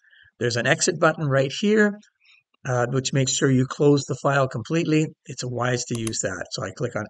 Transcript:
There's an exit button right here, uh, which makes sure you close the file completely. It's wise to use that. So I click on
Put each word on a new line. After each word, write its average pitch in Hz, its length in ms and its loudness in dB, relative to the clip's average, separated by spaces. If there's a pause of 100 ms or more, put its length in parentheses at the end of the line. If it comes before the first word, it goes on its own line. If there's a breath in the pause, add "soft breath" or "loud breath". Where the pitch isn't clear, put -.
(380 soft breath)
There's 117 180 -2
an 117 100 -2
exit 165 320 0
button 156 300 2
right 135 240 2
here, 208 460 2 (680 soft breath)
uh, 123 220 0
which 131 260 -2
makes 135 200 2
sure 143 180 2
you 131 160 4
close 143 400 4
the 135 160 -4
file 139 260 2
completely. 156 600 0 (180)
It's - 180 -10
wise 123 400 -2
to 120 160 -6
use 110 200 -6
that. 95 320 -6
So - 120 -8
I 95 60 -8
click - 260 -6
on 107 140 -6